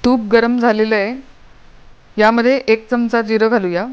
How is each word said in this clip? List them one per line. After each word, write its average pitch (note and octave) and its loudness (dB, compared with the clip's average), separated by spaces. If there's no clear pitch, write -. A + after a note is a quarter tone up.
तूप A#3+ 0
गरम A#3 2
झालेलं A3 0
आहे, G#3+ -2
यामध्ये A#3 2
एक A3 -2
चमचा A#3 -2
जिरं A3 0
घालूया F#3+ -2